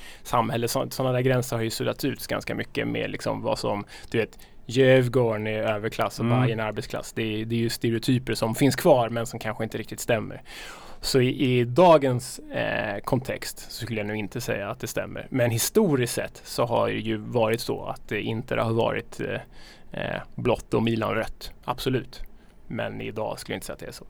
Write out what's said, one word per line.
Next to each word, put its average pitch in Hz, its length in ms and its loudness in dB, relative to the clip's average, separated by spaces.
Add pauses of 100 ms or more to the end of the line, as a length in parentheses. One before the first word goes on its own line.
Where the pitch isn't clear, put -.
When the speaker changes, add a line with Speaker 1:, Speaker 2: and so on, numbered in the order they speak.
(240)
Speaker 1:
samhälle. 117 440 0
Så, 131 220 0
såna 131 220 0
där 123 100 2
gränser 127 340 2
har 113 80 0
ju 113 60 0
suddats 117 360 -2
ut 120 220 -4
ganska 110 280 -4
mycket 113 320 -4
med 113 240 -2
liksom 110 300 -4
vad 110 180 -2
som, 107 260 -2 (260)
du 120 60 0
vet, 107 220 -2 (260)
Djurgården 123 840 6
är 107 160 -2
överklass 107 560 0
och 113 60 0
Speaker 2:
Mm. 123 160 4
Speaker 1:
Bayern 113 180 2
är 110 40 -2
arbetsklass. 110 500 -6
Det 110 280 -2
är, 113 40 -4
det 113 100 0
är 117 40 2
ju 117 100 2
stereotyper 117 640 2
som 113 220 0
finns 131 200 6
kvar 127 340 6
men 117 160 -2
som 113 140 -6
kanske 110 240 -4
inte 110 140 -4
riktigt 113 220 -8
stämmer. 107 420 0 (600)
Så - 200 4
i, 127 380 2
i 120 60 4
dagens, 135 720 6
eh, 113 600 -2
kontext - 720 -2
så - 140 -10
skulle 110 140 -4
jag 104 80 -4
nog 107 100 -4
inte 107 240 -6
säga 104 280 -4
att 120 100 -8
det 117 80 -6
stämmer. 107 420 -6
Men 120 220 2
historiskt 127 600 2
sett - 320 -6
så - 200 0
har 113 220 2
det 107 60 0
ju 110 240 -2
varit 113 440 2
så - 240 -4
att, - 260 -8
eh, 107 160 -2
Inter 113 300 -2
har 113 160 2
varit, 113 480 -2
eh, - 800 -8
eh, - 200 -4 (140)
blått 120 380 0
och 117 100 2
Milan 110 300 2
rött. - 400 -4 (120)
Absolut. 131 560 -4 (460)
Men 110 340 -6
idag 107 380 -6
skulle - 140 -8
jag 101 40 -4
inte - 80 -10
säga - 80 -8
att - 60 -14
det - 80 -14
är - 40 -12
så. - 180 -16